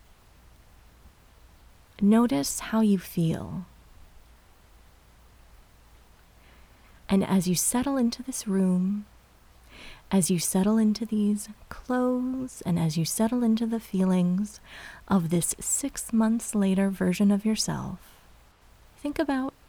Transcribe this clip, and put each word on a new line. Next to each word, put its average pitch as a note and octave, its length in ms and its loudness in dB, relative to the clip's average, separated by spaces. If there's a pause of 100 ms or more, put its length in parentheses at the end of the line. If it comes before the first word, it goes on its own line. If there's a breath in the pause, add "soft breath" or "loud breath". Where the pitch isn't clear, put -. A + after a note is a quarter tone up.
(2000)
Notice A#3+ 600 2
how A3 200 -2
you G#3 160 4
feel. F3 680 -4 (3500 soft breath)
And G3 160 2
as F#3 260 2
you F3+ 60 2
settle B3+ 440 0
into A#3+ 240 -2
this - 240 -10
room, F#3+ 580 0 (1040 loud breath)
as F#3+ 200 4
you F3+ 80 2
settle G3 400 2
into G#3+ 260 2
these G#3 460 0 (180)
clothes, B3+ 960 -4
and E3+ 140 0
as D#3+ 180 0
you E3 80 0
settle A3+ 400 0
into A3+ 220 2
the A3+ 120 -2
feelings F#3 800 0 (480 loud breath)
of F3 220 2
this E3+ 320 0
six - 540 -6
months A3+ 400 0
later G3 340 2
version F#3+ 420 2
of G3+ 140 2
yourself, F#3 540 -4 (1000)
think D4 220 -6
about C4+ 340 -2 (160)